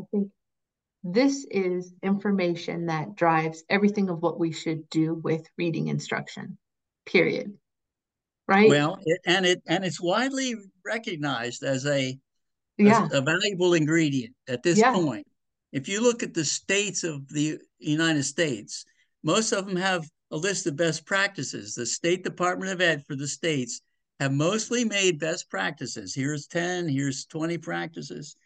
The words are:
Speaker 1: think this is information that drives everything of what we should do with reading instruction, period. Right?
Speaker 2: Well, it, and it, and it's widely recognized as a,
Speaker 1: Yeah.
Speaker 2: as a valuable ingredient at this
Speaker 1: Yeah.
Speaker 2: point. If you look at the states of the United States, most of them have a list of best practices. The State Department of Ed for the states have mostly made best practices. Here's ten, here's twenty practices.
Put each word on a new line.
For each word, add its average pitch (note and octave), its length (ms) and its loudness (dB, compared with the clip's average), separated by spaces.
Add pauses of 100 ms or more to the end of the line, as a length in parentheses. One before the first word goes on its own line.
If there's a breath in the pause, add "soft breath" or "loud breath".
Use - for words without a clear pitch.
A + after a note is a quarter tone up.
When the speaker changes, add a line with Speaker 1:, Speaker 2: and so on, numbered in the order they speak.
(120)
Speaker 1:
think G3+ 180 -2 (760)
this B3+ 480 2
is F3+ 500 -2
information F3 840 0
that D#3+ 280 -4
drives D#3+ 540 2
everything G3+ 400 2
of E3 120 -4
what E3+ 180 0
we E3 120 0
should D#3+ 380 -6
do D#3+ 240 2
with D#3+ 320 -2 (120)
reading D#3+ 300 -2
instruction, - 680 -6 (480)
period. E3 480 0 (920)
Right? G3 220 8
Speaker 2:
Well, D3 340 4
it, E3+ 220 0
and F3+ 200 2
it, F3+ 220 4
and F#3 180 0
it's D#3 160 -6
widely B3 540 0 (300)
recognized D3 760 -4
as C3+ 220 -2
a, C3+ 320 0 (600)
Speaker 1:
Yeah. G#3 280 8
Speaker 2:
as C#3+ 80 -2
a C#3 80 4
valuable F3+ 520 2
ingredient D3+ 640 2 (120)
at B2 160 -4
this F3 160 4
Speaker 1:
Yeah. A#3+ 140 6
Speaker 2:
point. C#3 340 -2 (440)
If C3+ 160 -6
you G3+ 140 -2
look A#3 220 2
at E3+ 100 -6
the D#3+ 120 0
states G3+ 580 -2
of C#3+ 260 -6
the D3+ 280 0 (220)
United D#3 440 2
States, C3+ 640 -4 (380)
most G#3+ 300 0
of G3 120 -2
them F#3+ 120 -4
have F3+ 300 -2 (240)
a D#3+ 60 -6
list F#3 300 -4
of D3 80 -2
best E3 300 -2
practices. D#3 680 -4
The A#2+ 100 -6
State F3+ 380 0
Department F#3 480 -2
of F3+ 100 -4
Ed D#3 260 2
for D3+ 80 -6
the C#3 120 -6
states C#3+ 540 -4 (380)
have C#3 120 0
mostly A3 540 0
made F#3+ 340 2
best E3 300 -4
practices. C#3+ 640 -6
Here's C#3+ 340 -4
ten, F3 400 -2
here's C#3 380 -2
twenty E3 320 -4
practices. E3 800 -10 (100)